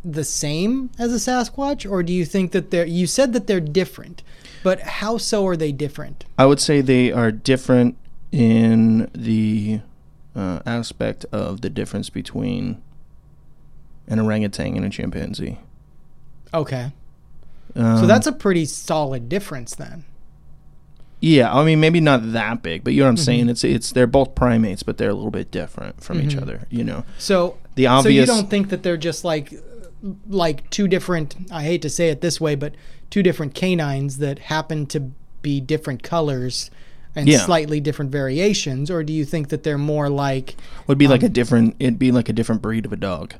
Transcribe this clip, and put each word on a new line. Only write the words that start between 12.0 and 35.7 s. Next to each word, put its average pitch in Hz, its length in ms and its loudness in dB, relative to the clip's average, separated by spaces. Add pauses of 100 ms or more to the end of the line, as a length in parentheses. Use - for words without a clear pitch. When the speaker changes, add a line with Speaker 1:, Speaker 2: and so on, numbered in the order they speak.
Speaker 2:
between - 720 -6 (1300)
an 110 120 -2
orangutan 107 580 -2
and 98 80 -4
a 98 40 -4
chimpanzee. - 720 -8 (920)
Speaker 1:
Okay. 135 380 -4 (840)
Speaker 2:
Um, 113 220 4
Speaker 1:
So 113 100 6
that's 220 200 6
a 302 40 -2
pretty 175 340 0
solid 135 600 -4
difference 147 480 -6
then. 147 300 -14 (1160)
Speaker 2:
Yeah, 143 320 6
I 143 120 4
mean, 156 160 6
maybe 165 180 6
not 127 320 4
that 113 320 -2
big, 82 220 -6
but 123 80 0
you 139 80 4
know 135 60 6
what - 20 8
I'm 117 60 4
Speaker 1:
Mm-hmm. 160 80 -2
Speaker 2:
saying? 120 260 2
It's, 120 160 -2
it's, 127 260 0
they're 127 160 4
both 139 280 2
primates, 113 480 2
but 110 140 -6
they're 104 120 0
a 101 40 0
little 107 180 -4
bit - 200 -8
different - 500 -10
from 165 200 -4
each 143 80 0
Speaker 1:
Mm-hmm. 139 120 -4
Speaker 2:
other, 110 280 -8
you 117 160 -4
know? - 180 -6 (140)
Speaker 1:
So, 180 400 0 (180)
Speaker 2:
The 131 80 4
Speaker 1:
so 123 60 6
you - 0 -
Speaker 2:
obvious 135 400 8
Speaker 1:
don't 214 200 2
think 202 200 2
that 185 140 -4
they're 175 120 0
just 160 300 -6
like, 156 280 -2 (760)
like 170 400 0
two 202 180 0
different, 170 480 0 (160)
I 156 120 -6
hate 165 180 -2
to 151 80 -4
say 170 200 2
it 160 120 -2
this 170 180 -2
way, 151 160 0
but 143 180 -6 (360)
two 202 120 2
different 160 320 0
canines 143 680 -2
that 139 200 -2
happen 156 480 -4
to 139 240 -6 (300)
be 143 180 -2
different 147 440 -4